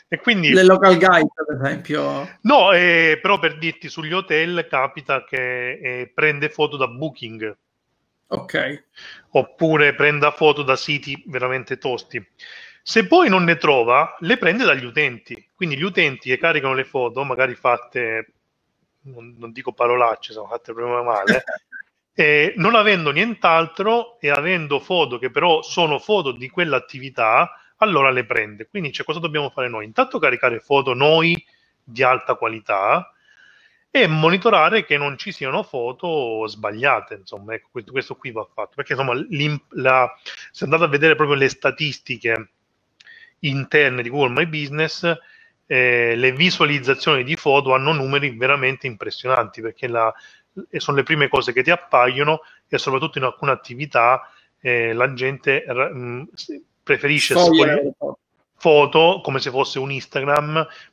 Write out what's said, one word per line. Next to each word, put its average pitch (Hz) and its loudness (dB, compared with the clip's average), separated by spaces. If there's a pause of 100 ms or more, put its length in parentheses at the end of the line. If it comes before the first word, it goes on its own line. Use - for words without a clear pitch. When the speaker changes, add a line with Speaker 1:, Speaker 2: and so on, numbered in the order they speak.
(100)
Speaker 1:
E - -4
quindi 180 2
Speaker 2:
Le 185 8
local 185 8
guide, 170 4
per 151 -8
esempio? 143 -6
Speaker 1:
No, 214 6
eh, 165 4
però 196 0
per 151 -2
dirti, 156 -10
sugli 156 -8
hotel 170 -2
capita 135 -2
che, 127 -6
eh, 123 -8
prende 151 0
foto 147 -2
da 131 -2
Booking. 117 -12 (720)
Speaker 2:
Ok. 139 -6 (480)
Speaker 1:
Oppure 151 2
prenda 147 2
foto 147 2
da 131 2
siti 143 -8
veramente 127 -6
tosti. 123 -8 (560)
Se 214 0
poi 330 6
non 190 2
ne 170 2
trova, 135 4
le 190 0
prende 208 0
dagli 139 0
utenti. 123 -6
Quindi 156 -6
gli 139 -8
utenti 160 -2
che 127 0
caricano 143 0
le 131 -2
foto, 127 -4
magari 127 -2
fatte, 117 -4 (680)
non, 120 -20
non 117 -16
dico 127 -10
parolacce, 120 0
sono 107 -14
fatte 117 -10
proprio 120 -4
male, 113 0
Speaker 2:
<laughs> - -18
Speaker 1:
eh, 151 2
non 208 2
avendo 202 2
nient'altro 190 0
e 147 -2
avendo 147 -2
foto 147 -2
che 127 -6
però 160 2
sono 151 -2
foto 175 -2
di 123 -12
quell'attività, 135 -2 (280)
allora 151 4
le 127 0
prende. 107 -6
Quindi, 165 -8
cioè, - -8
cosa 160 -6
dobbiamo 151 -4
fare 123 -6
noi? 110 -10
Intanto 247 -4
caricare 123 0
foto 135 0
noi 160 2 (400)
di 123 -6
alta 127 0
qualità 113 -2 (800)
e 254 2
monitorare 175 2
che 147 -2
non 143 -6
ci - -12
siano 147 -6
foto 127 -6
sbagliate, 107 -4
insomma, 101 -16
ecco, - -14
questo, 113 -14
questo 127 -8
qui 127 -16
va 110 -10
fatto, - -12
perché, 143 -8
insomma, 127 -2
l'im-, 147 -4 (100)
la, 131 2 (380)
se - -12
andate 160 4
a 160 4
vedere 147 4
proprio 143 2
le 135 4
statistiche 120 -6 (880)
interne 135 0
di 117 -10
Google 135 0
My 147 -2
Business, 156 -4 (500)
eh, 120 2
le 127 2
visualizzazioni 143 0
di 151 -6
foto 135 2
hanno 135 2
numeri 139 -2
veramente 131 -2
impressionanti, 117 -4
perché 113 -10
la, 113 -2 (560)
e 156 -8
sono 143 -4
le 135 2
prime 147 0
cose 127 -2
che 127 0
ti 151 2
appaiono, 143 2 (280)
e - -4
soprattutto 139 -4
in 131 -4
alcune 131 -2
attività, 123 0 (300)
eh, 117 -2
la 123 -2
gente 135 -2
ra-, 131 -2
mm, 123 -10 (120)
s-, - -16 (220)
preferisce 143 0
Speaker 2:
Sfoglia 170 6
Speaker 1:
sfogli-, 147 0
Speaker 2:
le 143 -6
foto. - -10 (400)
Speaker 1:
Foto 160 4
come 135 -4
se 139 -8
fosse 131 -4
un 135 -6
Instagram, 147 -2 (260)